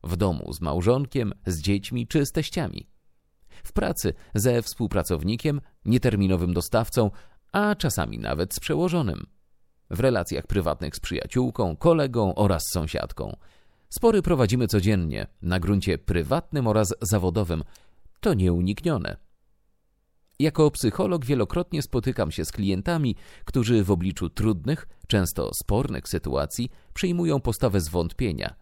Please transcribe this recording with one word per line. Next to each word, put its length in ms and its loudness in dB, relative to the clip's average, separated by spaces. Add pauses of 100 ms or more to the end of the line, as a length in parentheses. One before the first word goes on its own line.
W 120 -4
domu 380 -2
z 80 -10
małżonkiem, 720 0 (120)
z 160 -4
dziećmi 460 -2
czy 180 2
z 60 -8
teściami. 560 -4 (760)
W 100 -14
pracy 400 0 (220)
ze 260 2
współpracownikiem, 1000 -2 (240)
nieterminowym 680 2
dostawcą, 580 0 (400)
a 240 2
czasami 440 -2
nawet 340 -2
z 60 -6
przełożonym. 680 0 (640)
W 100 -4
relacjach 480 0
prywatnych 480 -2
z 40 -10
przyjaciółką, 760 -2
kolegą 600 2
oraz 360 2
sąsiadką. 680 -6 (520)
Spory 320 4
prowadzimy 460 2
codziennie, 600 2 (140)
na 180 0
gruncie 380 2
prywatnym 720 -2
oraz 340 2
zawodowym. 640 0 (560)
To 140 2
nieuniknione. 840 0 (1200)
Jako 320 4
psycholog 540 0
wielokrotnie 560 0
spotykam 500 -2
się 140 -4
z 60 -8
klientami, 640 0 (300)
którzy 380 2
w 80 2
obliczu 380 0
trudnych, 580 -2 (200)
często 460 0
spornych 540 -2
sytuacji 640 -2 (240)
przyjmują 460 0
postawę 420 2
zwątpienia 800 -2